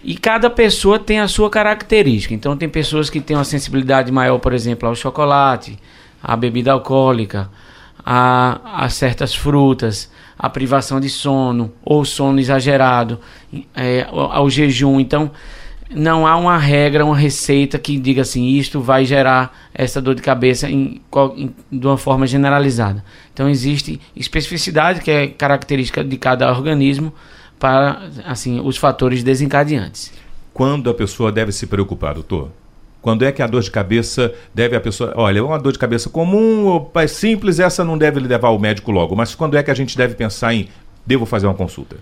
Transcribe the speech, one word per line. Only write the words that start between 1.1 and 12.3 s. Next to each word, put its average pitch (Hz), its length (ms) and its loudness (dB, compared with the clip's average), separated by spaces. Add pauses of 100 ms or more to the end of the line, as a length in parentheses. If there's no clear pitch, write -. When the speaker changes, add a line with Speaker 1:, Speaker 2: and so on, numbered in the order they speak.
Speaker 1:
a 208 80 0
sua 208 220 0
característica. 208 800 2
Então, 127 240 -4
tem 147 140 -6
pessoas 151 400 -2
que 156 100 -4
têm 151 160 -4
uma 143 80 2
sensibilidade 135 680 0
maior, 127 260 2
por 123 160 0
exemplo, 117 340 -2
ao 117 60 -2
chocolate, 139 840 0 (420)
à - 140 -2
bebida 120 360 0
alcoólica, 127 760 0 (560)
a, 127 800 2
a 127 40 -2
certas 127 440 -2
frutas, 135 800 0 (260)
à - 100 -4
privação 135 520 -2
de 135 100 -2
sono, 127 640 -2 (100)
ou 151 220 2
sono 139 340 0